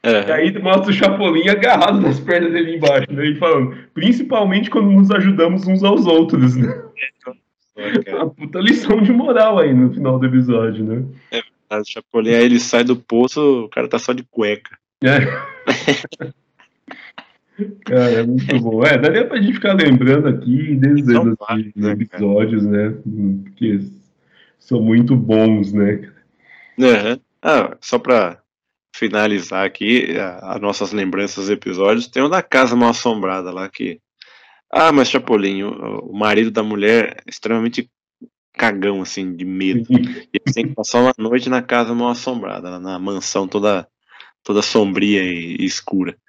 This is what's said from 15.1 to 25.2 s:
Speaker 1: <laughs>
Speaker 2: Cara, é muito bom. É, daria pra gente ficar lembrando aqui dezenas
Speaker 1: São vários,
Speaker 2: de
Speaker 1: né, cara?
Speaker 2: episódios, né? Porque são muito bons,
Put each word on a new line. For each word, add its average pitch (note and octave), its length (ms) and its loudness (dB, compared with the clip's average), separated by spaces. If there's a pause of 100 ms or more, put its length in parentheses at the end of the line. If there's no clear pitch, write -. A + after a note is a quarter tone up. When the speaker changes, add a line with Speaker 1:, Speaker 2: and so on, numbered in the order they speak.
Speaker 1:
<laughs> - 680 -4 (1500)
Speaker 2:
Cara, B2 280 2
é A2+ 100 0
muito C3 380 0
bom. A2+ 240 0
É, D3 120 4
daria D#3+ 300 2
pra A#3+ 140 -4
gente G3+ 140 2
ficar G3 200 0
lembrando C#3+ 540 4
aqui C#3 480 0
dezenas B2 600 4
Speaker 1:
São G#2 100 -14
vários, A2 280 -6
Speaker 2:
de G#2 60 -10
Speaker 1:
né, G#2 100 0
cara? G#2 120 -4
Speaker 2:
episódios, G#2+ 640 0
né? G#2 300 0 (500)
Porque G#2 360 -4 (800)
são A#2+ 220 -4
muito A#2 340 4
bons, G#2+ 580 2